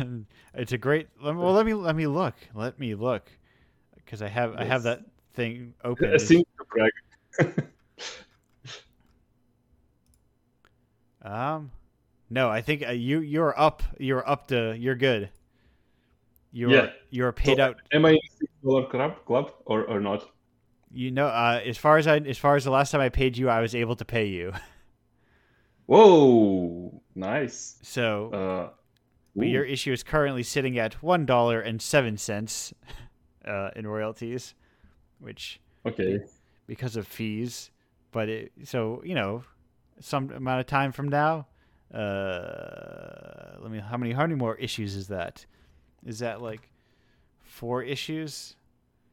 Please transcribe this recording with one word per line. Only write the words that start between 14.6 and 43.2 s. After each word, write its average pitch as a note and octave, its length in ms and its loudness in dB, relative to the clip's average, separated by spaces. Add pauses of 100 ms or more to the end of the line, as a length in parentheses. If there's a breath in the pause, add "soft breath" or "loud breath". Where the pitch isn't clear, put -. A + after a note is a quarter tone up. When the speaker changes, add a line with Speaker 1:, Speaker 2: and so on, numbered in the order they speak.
Speaker 1:
you're B2 180 -2
good. A#2+ 340 0 (1200)
You're, A#2+ 200 2
Speaker 2:
Yeah. C3 180 8 (200)
Speaker 1:
you're B2 220 0
paid C#3 260 2
Speaker 2:
So, C3+ 60 6
Speaker 1:
out. B2+ 140 0 (160)
Speaker 2:
am D#3 120 6
I D#3+ 60 8
in D#3 40 8
the - 140 2 (100)
six - 120 -6 (120)
dollar C3 240 2
club, C#3 380 -4
club C3+ 260 0 (140)
or, G#2+ 200 0
or G#2+ 140 -2
not? G2+ 280 -4 (640)
Speaker 1:
You B2 200 -6
know, C#3 160 2
uh, A#2 360 2
as A#2 140 -6
far D3+ 200 6
as D#3 100 4
I, D3+ 100 6
as C#3 200 -4
far C#3+ 180 6
as C#3 80 2
the C3+ 80 -2
last C3+ 200 2
time D3 100 2
I C3 80 4
paid B2+ 280 0
you, B2+ 120 0
I A2+ 120 4
was A#2 140 -2
able A#2 200 -2
to A2+ 100 -12
pay A2+ 220 -2
you. F2+ 260 -6 (640 loud breath)
<laughs> - 640 -20
Speaker 2:
Whoa, A2+ 1160 8 (140)
nice. A#2+ 680 -6
Speaker 1:
So, A2 520 -4
Speaker 2:
Uh, F#2 360 -4 (640)
Speaker 1:
but A2 120 0
your B2+ 160 0
Speaker 2:
ooh. B2+ 40 -6
Speaker 1:
issue C3+ 260 -4
is A#2+ 100 -6
currently C#3 400 0
sitting C3 360 -2
at A2 240 -4
one E3 220 2
dollar A#2+ 360 4
and A2+ 200 -6
seven A#2+ 360 0
cents, - 560 -8 (360 soft breath)
<laughs> - 360 -20
uh, G2 300 -6
in A2 120 -12
royalties, A2 680 -8 (640)
which - 400 -16 (260)
Speaker 2:
Okay. G2+ 320 -2
Speaker 1:
be-, G2+ 60 -6 (440)
because A#2 300 -10
of G2+ 100 -8
fees, A2+ 640 -8 (400)
but A2 160 -4
it, A2 240 -8 (140)
so, A#2 400 -4
you F3+ 100 -6
know, A2+ 280 -4 (580)
some C3+ 300 -6
amount B2+ 280 -4
of B2+ 60 -4
time C#3 260 -2
from C#3+ 160 -8
now, D3 400 0 (460)
uh, G1+ 1700 -10